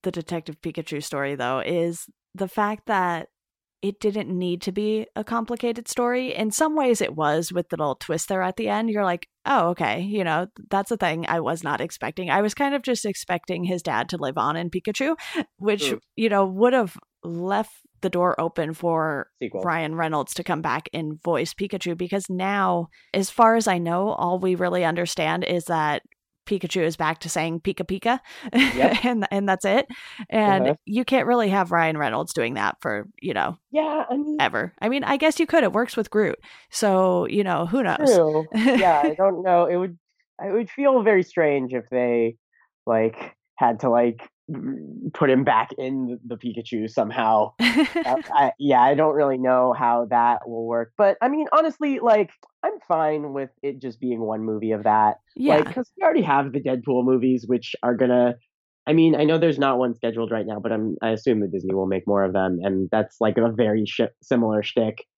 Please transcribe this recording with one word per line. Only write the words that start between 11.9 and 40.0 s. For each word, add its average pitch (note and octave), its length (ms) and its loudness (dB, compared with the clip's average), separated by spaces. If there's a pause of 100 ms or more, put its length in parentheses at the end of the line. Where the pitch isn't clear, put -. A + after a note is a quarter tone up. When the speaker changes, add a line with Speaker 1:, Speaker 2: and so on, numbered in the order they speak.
Speaker 1:
I F3+ 100 4
was G#3 140 0
kind C#4 200 -2
of C4+ 80 -4
just B3 220 -4
expecting F3+ 600 -6
his F3+ 180 -2
dad D3 260 -2
to F3+ 80 -8
live C#3+ 220 -4
on C#3 180 0
in E3+ 140 -6
Pikachu, C4 440 -4 (440)
which, G3+ 320 -2
Speaker 2:
True. A2+ 100 -6 (160)
Speaker 1:
you A3 140 0
know, G3 160 2
would G3+ 260 2
have A#3 240 0 (260)
left F3+ 500 -4 (280)
the F#3 100 -2
door F3 300 0
open D#3+ 320 -4
for D#3+ 580 -2 (100)
Speaker 2:
Sequel. C3 220 -6
Speaker 1:
Ryan D#3+ 320 -4
Reynolds D#3+ 400 -4
to F3 100 -8
come D#3+ 180 -4
back D3+ 300 -4
and D#3 300 -8
voice E3 300 -2
Pikachu, F#3 440 -6
because F3+ 340 -6
now, F#3 580 -2 (240)
as F#3+ 180 -2
far A3+ 260 6
as A3 120 0
I F3+ 100 2
know, F3 320 -2
all F3 280 -2
we F#3 160 0
really F3+ 320 0
understand E3+ 580 -2
is F3 220 -2
that D3+ 360 -2 (440)
Pikachu F#3 360 -2
is D#3+ 140 -2
back D#3+ 240 -2
to - 80 -12
saying E3 340 -4
"Pika F#3+ 220 -4
Pika," A#3 360 -2 (560)
Speaker 2:
Yep. B3+ 280 2
Speaker 1:
<laughs> - 0 -
and, A#3 280 0
and G3 160 0
that's F#3+ 160 0
it. G#3 220 2 (440)
And G#3 360 2
Speaker 2:
Uh-huh. C#3+ 80 2 (100)
Speaker 1:
you A3 200 -2
can't C4 220 2
really A#3 220 2
have F#3+ 240 0
Ryan D#3+ 260 2
Reynolds C#3 340 -2
doing A#2+ 220 -2
that G2+ 260 -2
for, G#2 280 -6 (120)
you - 140 -6
know, G2+ 240 -2 (140)
Speaker 2:
Yeah, D#4 360 -2
I B3 80 -2
mean D4+ 220 -4
Speaker 1:
ever. A#2+ 420 0
I G#3 80 -2
mean, C4+ 140 -2
I - 140 -2
guess D#4 240 0
you D#4+ 60 0
could. E4 180 4
It F#3 80 0
works A#3 240 -2
with A3 120 -4
Groot. G#3 300 0 (320)
So, F#3 560 2
you G3+ 160 0
know, E3+ 240 0
who A#3 160 0
knows? - 140 0 (180)
Speaker 2:
True. D#3 360 4
Speaker 1:
<laughs> - 40 -16
Speaker 2:
Yeah, G#3+ 480 4
I D#3 160 2
don't F#3 240 2
know. F3 240 4
It E3+ 80 0
would, F3+ 240 -2 (420)